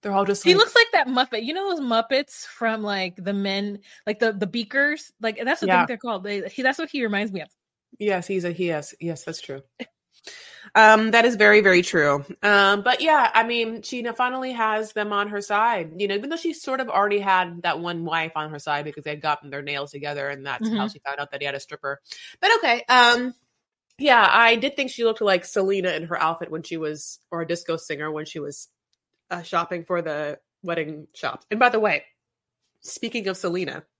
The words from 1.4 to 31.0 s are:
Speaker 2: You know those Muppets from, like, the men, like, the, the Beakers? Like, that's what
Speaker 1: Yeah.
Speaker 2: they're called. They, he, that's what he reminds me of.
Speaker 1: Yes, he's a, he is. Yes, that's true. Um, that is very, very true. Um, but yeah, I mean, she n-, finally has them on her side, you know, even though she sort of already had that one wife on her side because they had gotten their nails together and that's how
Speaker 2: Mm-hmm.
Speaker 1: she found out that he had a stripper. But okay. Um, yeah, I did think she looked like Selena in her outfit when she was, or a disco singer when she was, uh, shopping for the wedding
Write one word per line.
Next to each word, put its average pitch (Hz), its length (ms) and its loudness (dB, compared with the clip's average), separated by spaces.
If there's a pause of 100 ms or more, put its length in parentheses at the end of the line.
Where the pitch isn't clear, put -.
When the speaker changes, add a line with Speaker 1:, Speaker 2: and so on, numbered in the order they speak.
Speaker 2:
You 262 100 -6
know 381 220 -4
those 294 100 -6
Muppets 240 600 -2
from, 220 360 -4
like, 190 420 -4
the 202 100 -4
men, 202 460 -4 (280)
like, 214 120 -4
the, 226 140 2
the 202 140 -4
Beakers? 269 640 -4 (100)
Like, 220 220 -4
that's 269 180 -2
what - 60 -2
Speaker 1:
Yeah. 180 180 4
Speaker 2:
they're 240 120 -6
called. 202 260 -6
They, 202 260 -6
he, 262 140 -8
that's 262 160 0
what 320 100 -6
he 269 140 -6
reminds 208 280 -2
me 185 100 -8
of. 151 80 -16 (500)
Speaker 1:
Yes, 190 260 -2
he's 190 200 -4
a, 175 60 -2
he 175 180 -4
is. 147 300 -6
Yes, 165 260 -8
that's 165 160 -10
true. 139 200 -12 (1120)
Um, 220 360 8
that 233 140 6
is 240 100 4
very, 208 260 8
very 185 200 6
true. 147 420 2 (200)
Um, 202 400 4
but 247 180 0
yeah, 294 320 4
I 226 100 4
mean, 233 380 -4
she 240 240 -8
n-, 233 80 -6
finally 254 400 -2
has 220 400 -2
them 208 180 -4
on 208 180 -2
her 208 120 -6
side, 208 560 -2
you 202 100 -4
know, 196 80 -2
even 220 140 -6
though 320 80 -4
she 330 160 -6
sort 262 260 -6
of 254 100 -4
already 202 300 2
had 185 440 0
that 165 160 -2
one 170 260 -6
wife 160 300 -4
on 156 160 -6
her 147 80 -12
side 147 260 -4
because 147 180 -12
they 151 60 -8
had 151 120 -8
gotten 147 280 -4
their 143 140 -10
nails 143 280 -8
together 143 380 -8
and 139 160 -10
that's 139 240 -4
how 220 60 -2
Speaker 2:
Mm-hmm. 208 120 -2
Speaker 1:
she 208 120 -12
found 139 200 -8
out 143 120 -8
that 139 100 -10
he 143 40 -6
had 139 100 -4
a 139 40 -8
stripper. 139 400 -10 (400)
But 392 180 2
okay. 247 300 0
Um, 247 460 6 (640)
yeah, 240 340 6
I 233 240 6
did 269 200 -2
think 262 160 -4
she 233 120 -6
looked 226 180 0
like 190 240 2
Selena 190 440 0
in 160 140 -4
her 170 160 -6
outfit 165 320 -2
when 160 120 -8
she 165 140 -10
was, 151 420 -8 (120)
or 170 100 -6
a 165 60 -6
disco 170 300 -4
singer 151 340 -8
when 151 140 -8
she 156 140 -14
was, 143 280 -12 (640)
uh, 175 100 -8
shopping 170 420 -4
for 175 200 -2
the 151 340 -6 (240)
wedding 156 540 -6